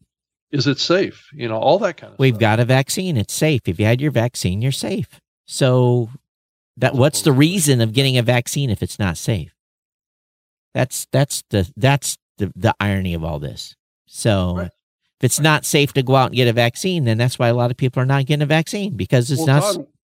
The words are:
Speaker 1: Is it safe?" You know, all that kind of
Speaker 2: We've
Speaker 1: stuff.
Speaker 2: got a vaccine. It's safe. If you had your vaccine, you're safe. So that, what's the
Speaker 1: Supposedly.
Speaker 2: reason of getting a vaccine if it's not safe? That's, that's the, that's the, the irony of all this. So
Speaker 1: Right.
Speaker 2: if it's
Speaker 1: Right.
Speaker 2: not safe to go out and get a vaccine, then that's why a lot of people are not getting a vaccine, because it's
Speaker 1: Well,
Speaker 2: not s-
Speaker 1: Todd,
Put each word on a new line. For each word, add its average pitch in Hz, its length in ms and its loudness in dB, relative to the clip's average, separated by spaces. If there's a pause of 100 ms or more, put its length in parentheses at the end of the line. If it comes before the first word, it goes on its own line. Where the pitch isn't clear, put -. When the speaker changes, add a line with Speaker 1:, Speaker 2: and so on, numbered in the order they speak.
(500)
Speaker 1:
Is 139 160 -2
it 139 140 0
safe?" - 520 -2
You 120 160 -8
know, 110 100 -4
all 143 200 2
that 196 200 -2
kind 104 160 -20
of - 40 -12
Speaker 2:
We've 135 160 4
Speaker 1:
stuff. 101 60 -8
Speaker 2:
got 110 200 4
a 123 40 2
vaccine. 135 520 0
It's 101 160 -2
safe. 156 340 0
If 87 120 -4
you 107 80 2
had 113 140 2
your 147 100 0
vaccine, 113 500 -2
you're 135 120 -2
safe. - 480 -8 (260)
So 123 640 2 (680)
that, 131 180 0
what's 135 240 2
the - 100 -4
Speaker 1:
Supposedly. 135 160 6
Speaker 2:
reason 151 340 2
of 113 120 0
getting 131 260 2
a 120 40 2
vaccine 123 480 0
if 95 120 -2
it's - 160 -8
not 90 180 -2
safe? - 380 -6 (1200)
That's, - 380 -4
that's - 380 0
the, 98 260 2
that's 135 420 0 (200)
the, 92 160 -4
the 95 260 0
irony 98 340 -2
of 80 100 -6
all 80 140 -6
this. 69 360 -12 (320)
So 92 500 -2
Speaker 1:
Right. 92 100 -6
Speaker 2:
if - 40 -12 (540)
it's - 140 0
Speaker 1:
Right. 147 60 0
Speaker 2:
not 151 200 2
safe 143 300 0
to 135 80 0
go 127 140 0
out 139 140 4
and 147 60 -6
get 123 120 2
a 113 40 2
vaccine, 127 520 -2
then 113 140 0
that's 123 200 0
why 123 100 2
a 117 60 2
lot 123 160 0
of 123 60 -6
people 127 260 -2
are 127 40 0
not 139 200 0
getting 147 160 0
a 147 40 0
vaccine, 160 500 -2
because 120 340 0
it's 135 80 0
Speaker 1:
Well, 160 80 -2
Speaker 2:
not 139 160 4
s- 196 140 0
Speaker 1:
Todd, 165 100 -12 (180)